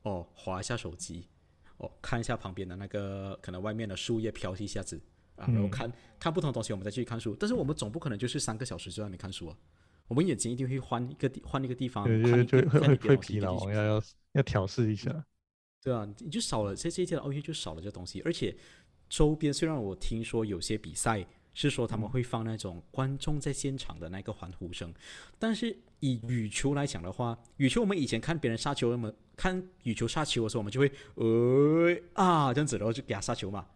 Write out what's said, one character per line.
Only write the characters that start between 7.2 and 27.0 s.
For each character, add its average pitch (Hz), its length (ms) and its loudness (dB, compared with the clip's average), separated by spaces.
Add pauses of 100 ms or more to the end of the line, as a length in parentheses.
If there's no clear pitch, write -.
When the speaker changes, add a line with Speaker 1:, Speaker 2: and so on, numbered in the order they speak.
Speaker 1:
但 208 80 0
是 233 60 0
我 226 100 0
们 143 120 0
总 107 160 -6
不 147 80 -8
可 151 100 -4
能 107 80 -4
就 117 100 -2
是 143 120 -2
三 113 180 -2
个 123 80 -6
小 95 100 -8
时 87 140 -10
就 107 140 -6
在 - 0 -
那 104 60 -6
边 92 100 -10
看 98 120 -8
书 92 140 -10
啊， 80 100 -12 (520)
我 120 80 -4
们 156 100 6
眼 160 100 2
睛 113 160 -2
一 123 40 -2
定 131 120 -2
会 131 120 -2
换 123 280 -4
一 135 60 -10
个 143 160 0
地-， - 160 -6
换 135 180 -2
一 135 40 -2
个 123 80 -4
地 127 120 -2
方， 107 160 -4
Speaker 2:
对， 113 200 4
Speaker 1:
看 120 180 8
一 120 40 6
个， - 0 -
Speaker 2:
就， 131 160 6
就 - 80 4
会， 147 100 8
Speaker 1:
看 147 140 8
一 127 40 8
点 - 0 -
东 - 0 -
西， - 100 0
Speaker 2:
会， - 20 6
会 135 80 10
疲 - 220 -2
劳， 92 200 0
Speaker 1:
再 - 0 -
去 92 60 -2
看 101 100 -2
书。 - 20 4
Speaker 2:
要， 107 60 4
要， 107 200 4 (300)
要 139 80 4
调 - 240 2
试 110 260 0
一 107 40 0
下。 156 280 -6 (580)
Speaker 1:
对 127 120 -2
啊， 110 120 -2 (120)
你 214 120 -12
就 190 120 -4
少 113 220 0
了， 98 120 -2
这， 165 160 -4
这 180 120 -2
一 - 20 2
届 180 100 -2
的 143 60 -4
奥 143 100 -4
运 143 100 -4
就 156 120 -6
少 92 200 -6
了 82 80 -8
这 98 80 -8
东 92 160 -10
西。 - 200 -8
而 170 80 2
且 107 200 -2 (540)
周 156 260 6
边 147 200 0
虽 151 120 0
然 156 160 0
我 98 140 -2
听 113 260 -2
说 113 220 0
有 101 160 -2
些 110 180 -2
比 80 160 -10
赛 107 320 -2 (280)
是 - 160 0
说 123 180 0
他 117 80 -4
们 107 120 -2
会 127 140 0
放 117 220 -4
那 110 140 -4
种 87 340 -8
观 135 260 -2
众 151 220 0
在 139 140 -2
现 135 240 -4
场 - 200 -8
的 85 120 -10
那 95 120 -8
个 107 120 -8
欢 90 260 -10
呼 90 140 -8
声， 85 160 -10
Speaker 2:
嗯。 85 40 -14 (460)
Speaker 1:
但 220 160 0
是 226 180 -4 (280)
以 131 260 0
羽 117 220 0
球 139 240 0
来 143 120 0
讲 98 160 -6